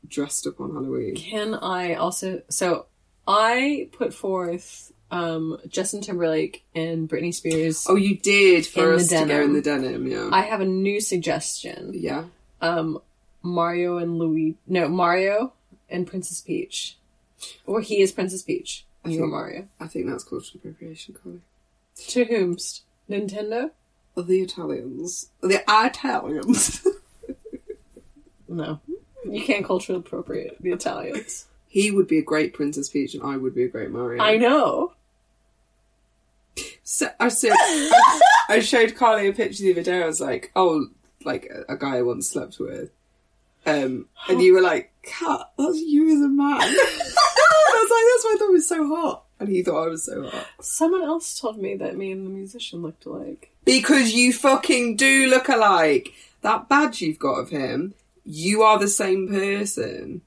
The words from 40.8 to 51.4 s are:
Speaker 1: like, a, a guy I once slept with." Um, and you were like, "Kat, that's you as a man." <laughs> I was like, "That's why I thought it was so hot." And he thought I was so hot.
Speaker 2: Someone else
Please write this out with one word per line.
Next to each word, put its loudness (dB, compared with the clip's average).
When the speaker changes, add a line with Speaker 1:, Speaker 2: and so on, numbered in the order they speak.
Speaker 1:
like, -6
a, -12
a -8
guy -4
I 0
once -2
slept -8
with." -10
Um, -2
and 4
you 10
were 8
like, 0
"Kat, -6
that's 0
you 4
as 4
a 4
man." 2
<laughs> -
I 2
was 4
like, 4
"That's 2
why 2
I 0
thought 0
it 8
was 4
so -2
hot." -4
And -6
he 0
thought -2
I -2
was -8
so -10
hot. -10
Speaker 2:
Someone 0
else -6